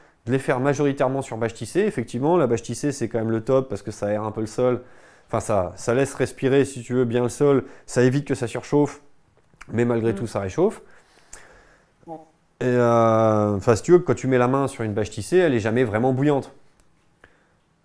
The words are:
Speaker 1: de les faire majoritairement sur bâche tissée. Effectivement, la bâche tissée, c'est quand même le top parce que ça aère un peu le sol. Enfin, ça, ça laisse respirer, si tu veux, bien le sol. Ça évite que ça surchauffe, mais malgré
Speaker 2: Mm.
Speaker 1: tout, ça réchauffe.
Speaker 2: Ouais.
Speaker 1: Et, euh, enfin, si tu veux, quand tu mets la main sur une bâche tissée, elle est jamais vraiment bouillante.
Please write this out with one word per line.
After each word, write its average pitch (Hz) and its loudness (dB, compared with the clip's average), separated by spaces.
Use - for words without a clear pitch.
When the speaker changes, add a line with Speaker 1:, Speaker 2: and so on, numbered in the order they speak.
Speaker 1:
de 113 -4
les 135 2
faire 135 -2
majoritairement 135 0
sur 120 -10
bâche 113 -2
tissée. 139 -4
Effectivement, 143 -2
la 147 4
bâche 117 0
tissée, 139 -4
c'est 127 -6
quand 113 -4
même 110 -2
le 113 -2
top 135 2
parce 101 -8
que 110 -10
ça 104 -6
aère 104 -2
un 107 -4
peu 110 -8
le 110 -4
sol. 123 0
Enfin, 113 -4
ça, 92 -2
ça - -4
laisse 135 0
respirer, 135 0
si 135 -10
tu 123 -8
veux, 127 2
bien 120 0
le 120 -2
sol. 139 2
Ça - 0
évite 131 2
que 135 -2
ça 120 -4
surchauffe, 143 -2
mais 117 0
malgré 117 0
Speaker 2:
Mm. - -4
Speaker 1:
tout, 117 -6
ça - -6
réchauffe. 156 -2
Speaker 2:
Ouais. 165 -14
Speaker 1:
Et, 123 -2
euh, 113 4
enfin, 110 4
si - -4
tu - 0
veux, 180 8
quand 139 0
tu 127 -6
mets 131 4
la 123 4
main 135 0
sur - -8
une 107 -4
bâche 101 -2
tissée, 139 -2
elle 170 4
est 117 0
jamais 113 0
vraiment 117 0
bouillante. 139 0